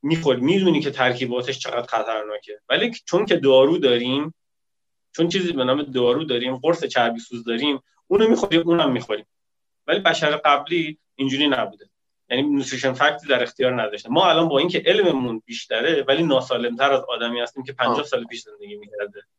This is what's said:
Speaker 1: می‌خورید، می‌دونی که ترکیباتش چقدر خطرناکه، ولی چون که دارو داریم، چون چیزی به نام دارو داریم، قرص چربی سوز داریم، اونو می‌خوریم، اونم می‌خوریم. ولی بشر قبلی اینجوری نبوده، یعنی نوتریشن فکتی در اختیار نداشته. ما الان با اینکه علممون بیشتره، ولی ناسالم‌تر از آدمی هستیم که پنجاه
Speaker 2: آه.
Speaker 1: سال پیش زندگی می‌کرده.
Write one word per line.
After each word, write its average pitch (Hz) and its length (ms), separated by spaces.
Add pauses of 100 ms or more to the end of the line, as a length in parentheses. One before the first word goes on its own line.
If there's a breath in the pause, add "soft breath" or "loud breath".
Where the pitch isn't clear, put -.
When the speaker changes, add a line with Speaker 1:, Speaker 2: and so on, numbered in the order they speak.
Speaker 1:
می‌خورید، 143 420
می‌دونی 170 360
که 139 120
ترکیباتش 127 680
چقدر 120 280
خطرناکه، 107 720 (100)
ولی 196 220 (140)
چون 202 200
که 180 100
دارو 135 420
داریم، 131 560 (800)
چون 170 160
چیزی 170 260
به 131 100
نام 135 200
دارو 127 400
داریم، 127 320
قرص 156 280
چربی 117 360
سوز 117 240
داریم، 131 360 (280)
اونو 208 200
می‌خوریم، 165 380
اونم 165 260
می‌خوریم. 110 340 (640)
ولی 175 120
بشر 160 320
قبلی 151 680 (160)
اینجوری 135 320
نبوده، 117 420 (400)
یعنی 127 140
نوتریشن 135 500
فکتی 143 340
در 123 160
اختیار 123 380
نداشته. 107 280
ما 175 200
الان 165 180
با 143 120
اینکه 175 260
علممون 143 600
بیشتره، 123 640
ولی 151 160
ناسالم‌تر 127 680
از 131 180
آدمی 120 300
هستیم 120 240
که 131 100
پنجاه 123 260
Speaker 2:
آه. 143 40
Speaker 1:
سال 123 220
پیش 117 160
زندگی 104 340
می‌کرده. 104 480 (160)